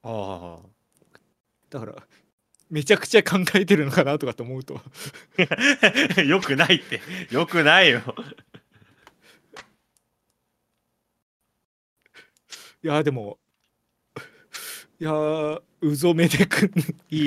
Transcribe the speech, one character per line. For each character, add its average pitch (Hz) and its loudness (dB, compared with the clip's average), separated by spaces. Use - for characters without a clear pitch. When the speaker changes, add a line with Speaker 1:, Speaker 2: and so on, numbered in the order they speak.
Speaker 1:
あ 92 -12
あ。 - -20
Speaker 2:
だ 131 -12
か 113 -12
ら、 - -16
め 151 -4
ち - -4
ゃ 196 4
く - -10
ち 233 2
ゃ 202 8
考 - 0
え 196 4
て 196 4
る 151 2
の 135 -4
か 147 4
な 143 0
と 143 -4
か 117 -4
っ - -8
て - -14
思 127 -10
う 131 -12
と。 139 -16
Speaker 1:
<laughs> 247 2
よ 180 2
く 139 -2
な 139 2
い 180 6
っ - -6
て。 - -8
よ 151 0
く 165 0
な 170 6
い 170 8
よ。 117 0
Speaker 2:
い 160 -6
や、 151 0
で 147 0
も、 110 -10
い 165 -8
や、 156 -2
う 147 0
ぞ 175 2
め 165 4
で - 4
く - 2
ん、 - -4
い 156 -4